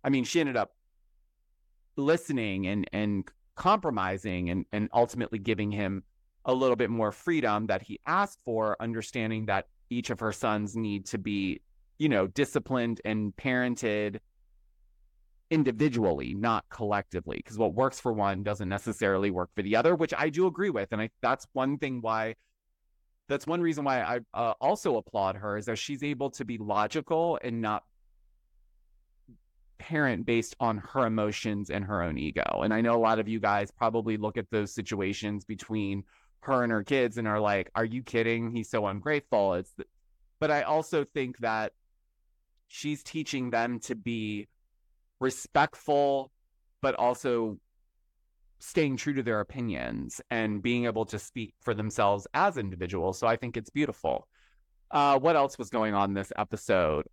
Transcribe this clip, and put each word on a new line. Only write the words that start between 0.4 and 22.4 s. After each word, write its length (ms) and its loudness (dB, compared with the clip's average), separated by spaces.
ended 160 2
up 160 2
listening 720 0
and, 260 -2
and 360 0
compromising 920 0
and, 200 -2
and 220 -2
ultimately 460 0
giving 340 -2
him 300 -4
a 80 2
little 240 4
bit 140 0
more 200 0
freedom 560 0
that 160 0
he 240 -14
asked 380 0
for, 360 0
understanding 680 -4
that 200 2
each 200 -2
of 100 -2
her 120 0
sons 440 0
need 300 -4
to 120 -6
be, 420 -2
you 100 2
know, 180 4
disciplined 800 0
and 320 -2
parented 800 0
individually, 840 2
not 340 0
collectively, 720 -4
'cause 160 -12
what 160 2
works 240 0
for 140 -2
one 300 0
doesn't 260 -2
necessarily 600 0
work 240 -2
for 80 -4
the 120 0
other, 220 6
which 200 0
I 120 0
do 180 2
agree 240 0
with. 220 -2
And 80 -2
I, 100 -4
that's 320 0
one 240 0
thing 240 -4
why, 340 -2